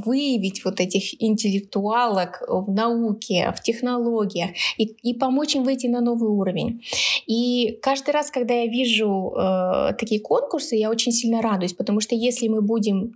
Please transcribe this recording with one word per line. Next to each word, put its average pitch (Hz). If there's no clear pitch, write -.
выявить 240
вот 190
этих 190
интеллектуалок 208
в 185
науке, 220
в -
технологиях 233
и, 226
и 233
помочь 262
им 269
выйти 262
на 240
новый 233
уровень. 190
И 240
каждый 277
раз, 294
когда 247
я 240
вижу, 220
э, 185
такие 214
конкурсы, 339
я 214
очень 226
сильно 233
радуюсь, 190
потому 208
что 220
если 240
мы 220
будем 208